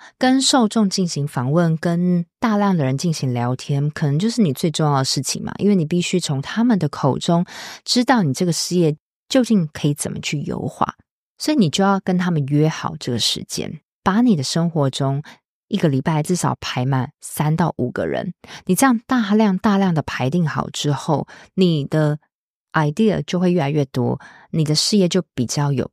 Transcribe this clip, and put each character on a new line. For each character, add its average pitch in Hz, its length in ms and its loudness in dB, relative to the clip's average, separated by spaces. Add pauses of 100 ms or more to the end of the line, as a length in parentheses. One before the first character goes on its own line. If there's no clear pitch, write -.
(180)
跟 262 240 4
受 254 260 4
众 214 220 2
进 190 180 -2
行 143 180 -4
访 135 280 -2
问， 165 240 2
跟 175 480 0 (120)
大 220 200 0
量 202 180 2
的 156 80 2
人 131 140 0
进 170 160 -2
行 131 200 -2
聊 120 220 -2
天， 143 360 -2
可 - 140 -4
能 143 140 0
就 214 100 0
是 233 120 0
你 165 100 4
最 160 180 -2
重 156 160 -2
要 143 120 2
的 131 80 2
事 - 160 -2
情 - 200 -6
嘛， - 160 -8
因 202 120 2
为 208 80 4
你 160 80 2
必 175 160 0
须 180 180 -2
从 139 220 -4
他 226 240 -2
们 240 120 4
的 160 120 0
口 - 280 0
中 170 280 0 (400)
知 247 180 0
道 240 200 4
你 135 100 2
这 185 120 -2
个 170 60 0
事 - 240 -2
业 156 220 2 (320)
究 262 120 4
竟 214 300 2
可 - 160 -4
以 147 60 2
怎 - 180 -6
么 - 80 -8
去 147 220 -6
优 - 260 -6
化， - 280 -2 (420)
所 - 160 -2
以 302 40 2
你 185 120 4
就 - 120 -2
要 196 200 4
跟 180 160 0
他 180 120 0
们 151 180 0
约 147 200 2
好 - 320 -6
这 - 100 -8
个 120 80 -2
时 - 300 -2
间， - 320 -10 (240)
把 190 160 2
你 240 160 4
的 139 80 -2
生 170 260 0
活 147 200 0
中 139 340 -2 (460)
一 208 80 -2
个 180 100 2
礼 135 140 2
拜 156 200 0
至 180 140 -2
少 135 240 -2
排 - 260 -4
满 131 360 -2
三 156 340 -2
到 165 220 0
五 123 120 -2
个 90 160 -4
人， 67 280 -4 (320)
你 185 100 0
这 269 100 2
样 240 220 2
大 220 260 0
量 208 240 2
大 196 200 2
量 190 160 2
的 156 80 0
排 - 280 -4
定 170 160 0
好 - 260 -4
之 - 200 -4
后， 139 340 -2 (280)
你 170 320 2
的 151 340 0 (540)
idea 160 520 0
就 175 140 -4
会 180 140 2
越 180 80 2
来 139 80 0
越 147 160 0
多， 127 340 -2 (320)
你 165 140 0
的 151 100 0
事 208 220 0
业 185 100 4
就 175 160 0 (100)
比 123 120 -2
较 143 260 -2
有 123 220 -2